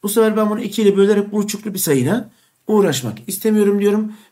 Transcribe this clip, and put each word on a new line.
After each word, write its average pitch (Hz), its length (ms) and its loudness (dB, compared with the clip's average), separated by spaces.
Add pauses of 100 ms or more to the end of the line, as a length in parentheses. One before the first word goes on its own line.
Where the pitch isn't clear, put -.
Bu 208 60 -6
sefer 220 280 2
ben 214 120 0
bunu 208 120 -6
iki 214 200 -4
ile 196 160 4
bölerek 202 340 2
buçuklu 208 420 -6
bir 190 60 -8
sayıyla 151 500 0 (380)
uğraşmak 139 500 0 (100)
istemiyorum 202 540 0
diyorum. 214 320 0 (180)